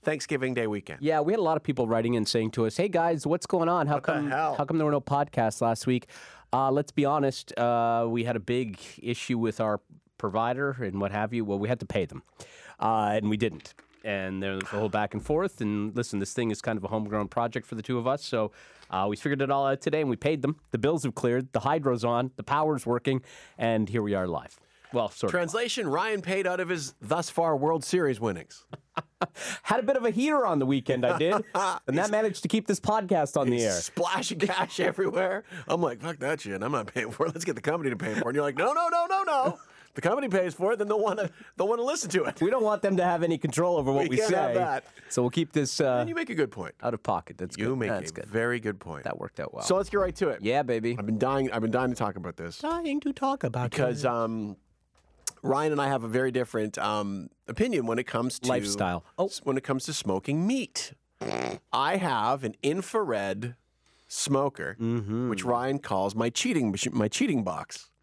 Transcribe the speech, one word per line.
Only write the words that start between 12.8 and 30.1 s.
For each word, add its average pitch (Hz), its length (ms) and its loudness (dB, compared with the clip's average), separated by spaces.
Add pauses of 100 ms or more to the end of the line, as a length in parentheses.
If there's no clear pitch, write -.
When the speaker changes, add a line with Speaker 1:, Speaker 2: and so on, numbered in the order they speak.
Speaker 2:
and 107 160 2
we 107 80 2
didn't. 101 360 -4 (300)
And 95 380 -4
there 98 120 -2
was 95 100 -4
a 98 40 -8
whole 107 220 -2
back 104 240 0
and 104 100 -4
forth. 170 360 -2
And 104 360 -2
listen, 113 240 -2
this 98 140 -4
thing 113 180 0
is 104 100 -4
kind 113 160 -2
of 95 80 -6
a - 20 -4
homegrown 107 400 -2
project 117 400 -2
for - 80 -10
the 110 60 -8
two 123 160 -2
of 120 100 0
us. 139 160 0
So, 110 280 -2 (380)
uh, 95 200 0
we 104 80 -2
figured 139 240 -2
it 139 100 0
all 139 160 2
out 135 140 0
today, 156 180 0
and 147 100 0
we 117 60 2
paid 147 260 0
them. 139 140 0 (160)
The 120 60 0
bills 143 260 2
have 127 120 -2
cleared. 127 360 0
The 117 80 0
hydro's 135 460 2
on. 120 320 0
The 110 60 -10
power's 151 420 2
working. 127 360 0 (360)
And 110 320 2
here 110 120 0
we 104 140 0
are 92 100 2
live. 82 320 -6 (360)
Well, 117 160 0
sort - 200 -4
of. - 20 -2
Speaker 1:
Translation, 202 580 0
Ryan 196 320 0
paid 190 260 -2
out 180 140 0
of 170 80 -2
his 156 320 -4
thus 156 280 -2
far 165 280 2
World 151 260 2
Series 147 380 2
winnings. 95 440 -4 (540)
<laughs> - 440 -6
Speaker 2:
Had 233 180 2
a - 20 -2
bit 269 140 6
of 240 80 2
a 233 60 6